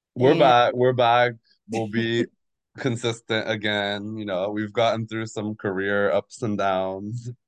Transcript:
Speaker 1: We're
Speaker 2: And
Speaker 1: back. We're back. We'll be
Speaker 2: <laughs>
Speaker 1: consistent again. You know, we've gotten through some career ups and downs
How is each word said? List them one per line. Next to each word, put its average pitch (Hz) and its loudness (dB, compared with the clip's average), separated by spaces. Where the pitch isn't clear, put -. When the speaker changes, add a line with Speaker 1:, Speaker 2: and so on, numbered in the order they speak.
Speaker 1:
We're 127 4
Speaker 2:
And 165 4
Speaker 1:
back. 120 6
We're 127 2
back. 123 4
We'll 113 -4
be 113 0
Speaker 2:
<laughs> - -20
Speaker 1:
consistent 117 -4
again. 104 -4
You 107 -8
know, 98 -4
we've 107 -6
gotten 113 0
through 110 -6
some 107 -6
career 101 -2
ups - -4
and 104 -2
downs 98 -4